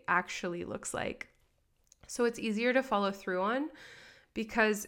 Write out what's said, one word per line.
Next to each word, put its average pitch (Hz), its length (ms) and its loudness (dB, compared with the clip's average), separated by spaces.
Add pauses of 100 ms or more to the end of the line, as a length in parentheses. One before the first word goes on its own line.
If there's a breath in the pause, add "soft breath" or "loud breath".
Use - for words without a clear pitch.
actually 175 580 0
looks - 280 -8
like. - 360 -4 (800)
So - 180 0
it's 233 140 0
easier 226 340 2
to 262 100 4
follow 202 280 2
through 190 300 -2
on 254 280 0 (640 loud breath)
because 214 540 2